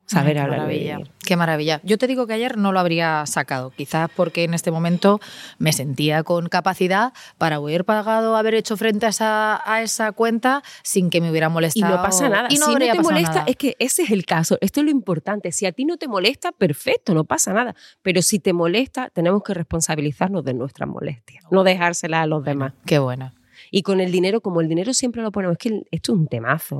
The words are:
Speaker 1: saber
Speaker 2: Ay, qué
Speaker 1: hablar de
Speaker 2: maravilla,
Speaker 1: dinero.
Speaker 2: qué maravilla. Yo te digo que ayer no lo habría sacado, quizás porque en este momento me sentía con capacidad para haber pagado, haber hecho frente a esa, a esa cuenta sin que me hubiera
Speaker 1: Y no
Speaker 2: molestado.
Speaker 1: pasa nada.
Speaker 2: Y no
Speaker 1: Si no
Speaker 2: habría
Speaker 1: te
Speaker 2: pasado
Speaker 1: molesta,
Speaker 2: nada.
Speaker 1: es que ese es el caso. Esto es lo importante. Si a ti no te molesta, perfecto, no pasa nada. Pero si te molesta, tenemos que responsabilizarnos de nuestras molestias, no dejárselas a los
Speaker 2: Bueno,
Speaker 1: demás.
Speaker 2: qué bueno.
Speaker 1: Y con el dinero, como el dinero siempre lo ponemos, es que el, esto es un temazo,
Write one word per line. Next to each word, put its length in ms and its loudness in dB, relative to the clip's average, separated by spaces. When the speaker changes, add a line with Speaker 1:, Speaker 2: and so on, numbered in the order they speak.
Speaker 1:
saber 240 2
Speaker 2:
Ay, 40 0
qué 60 0
Speaker 1:
hablar 200 -2
de 60 -4
Speaker 2:
maravilla, 300 -4
Speaker 1:
dinero. 140 -12
Speaker 2:
qué 120 2
maravilla. 480 0
Yo 140 2
te 100 0
digo 180 -2
que 60 -6
ayer 260 -4
no 140 2
lo 80 2
habría 460 0
sacado, 440 -4
quizás 440 -4
porque 300 0
en 100 -2
este 180 -2
momento 480 2
me 140 2
sentía 520 0
con 240 0
capacidad 640 0
para 180 0
haber 280 -2
pagado, 520 2
haber 180 2
hecho 220 -2
frente 300 0
a 40 2
esa, 640 0
a 100 0
esa 300 -2
cuenta 500 0
sin 280 0
que 100 2
me 100 0
hubiera 160 2
Speaker 1:
Y 40 0
no 40 -2
Speaker 2:
molestado. 480 2
Speaker 1:
pasa 260 2
nada. 220 2
Speaker 2:
Y 60 4
no 100 2
Speaker 1:
Si 40 4
no 20 2
Speaker 2:
habría 200 2
Speaker 1:
te 60 2
Speaker 2:
pasado 160 4
Speaker 1:
molesta, 240 2
Speaker 2:
nada. 80 0
Speaker 1:
es 100 2
que 220 -2
ese 240 0
es 80 0
el 160 2
caso. 340 2
Esto 200 0
es 60 2
lo 40 2
importante. 640 -2
Si 140 -4
a 60 -2
ti 120 -6
no 120 0
te 120 -10
molesta, 420 -2
perfecto, 640 0
no 100 4
pasa 280 0
nada. 220 0
Pero 200 2
si 180 0
te 120 0
molesta, 580 0
tenemos 340 2
que 100 -6
responsabilizarnos 880 -2
de 100 -2
nuestras 340 -6
molestias, 640 -10
no 100 6
dejárselas 600 2
a 20 2
los 180 0
Speaker 2:
Bueno, 220 -2
Speaker 1:
demás. 60 -8
Speaker 2:
qué 140 4
bueno. 340 -2
Speaker 1:
Y 120 0
con 180 0
el 120 0
dinero, 300 2
como 180 0
el 80 0
dinero 260 -2
siempre 280 -2
lo 100 -4
ponemos, 220 -2
es 40 -4
que 120 -4
el, 200 -4
esto 220 -4
es 60 2
un 100 2
temazo, 520 -4